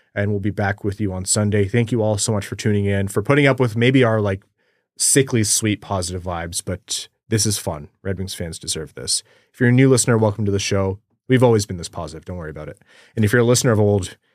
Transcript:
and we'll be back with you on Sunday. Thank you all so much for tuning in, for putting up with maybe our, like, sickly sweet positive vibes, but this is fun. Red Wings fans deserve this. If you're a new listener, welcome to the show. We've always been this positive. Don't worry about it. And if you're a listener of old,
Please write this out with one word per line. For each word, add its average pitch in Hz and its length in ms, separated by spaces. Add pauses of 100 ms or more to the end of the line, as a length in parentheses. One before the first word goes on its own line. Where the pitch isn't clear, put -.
(140)
and 101 180
we'll 101 100
be 104 100
back 101 320
with 98 160
you 98 140
on 92 100
Sunday. 104 420
Thank 117 280
you 113 100
all 107 140
so 110 160
much 104 120
for - 120
tuning 104 260
in, 98 240
for 98 160
putting 143 240
up 131 140
with 117 160
maybe 127 260
our, 113 160
like, 98 240 (540)
sickly 127 480
sweet 104 340
positive 90 440
vibes, 85 400
but - 440 (240)
this 104 140
is 104 120
fun. 78 300 (140)
Red 98 160
Wings 92 160
fans 82 260
deserve 78 340
this. - 300 (300)
If - 80
you're 123 80
a - 20
new 131 180
listener, 123 280
welcome 110 260
to 101 80
the 98 80
show. 98 400 (300)
We've 127 120
always 113 240
been 95 120
this 85 100
positive. 78 380
Don't 90 100
worry 82 140
about 76 180
it. - 100 (380)
And 113 80
if 104 80
you're 123 100
a 117 40
listener 123 260
of 107 80
old, 101 380 (180)